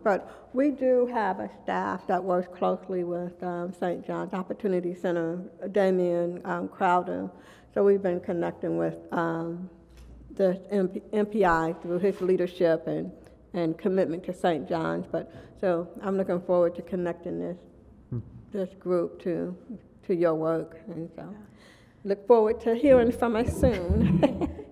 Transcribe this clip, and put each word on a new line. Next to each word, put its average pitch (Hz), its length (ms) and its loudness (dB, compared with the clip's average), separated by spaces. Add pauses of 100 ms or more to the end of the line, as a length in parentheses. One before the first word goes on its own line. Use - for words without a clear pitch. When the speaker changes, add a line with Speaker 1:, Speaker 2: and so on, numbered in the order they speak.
Speaker 1:
but - 500 -2
we 269 180 2
do 254 360 4
have 208 320 -2
a 208 100 -6 (140)
staff 190 440 -2
that 185 160 2
works 180 320 0
closely 185 500 -2
with, 175 360 -6
um, 175 320 -4
Saint 175 320 -4
John's 170 280 -6
Opportunity 185 600 -2
Center, 170 440 -2 (340)
Damian, 180 720 2
um, 180 240 -4
Crowder. 180 600 0 (440)
So 196 120 2
we've 202 180 6
been 180 160 0
connecting 170 580 -4
with, 165 200 -2 (160)
um, 170 560 -4 (680)
the 190 260 2 (100)
M 190 180 2
P, 196 120 -10 (120)
M 208 120 2
P 208 200 2
I 165 360 4
through 175 180 -2
his 190 220 2
leadership 180 680 2
and, 160 240 -4 (420)
and 160 240 -2
commitment 185 480 0
to 180 80 -6
Saint 180 340 -2
John's. 165 420 -2
But, - 220 -6 (280)
so 175 280 0 (140)
I'm 190 160 -2
looking 185 240 -2
forward 175 340 4
to 180 60 -10
connecting 175 580 -6
this, 175 180 -6 (520)
Speaker 2:
Hmm. 123 100 -6 (320)
Speaker 1:
this 185 220 -4
group 175 500 -2
to, 175 320 -4 (520)
to 196 80 0
your 165 200 2
work. 160 520 -2
And 170 280 -10
so 160 60 -14
Speaker 3:
Yeah. 180 160 -14 (680)
Speaker 1:
look 202 240 -4
forward 220 340 6
to 226 140 0
hearing 254 360 6
from 240 260 0
us 247 200 0
soon. 220 960 2
<laughs> - 180 -14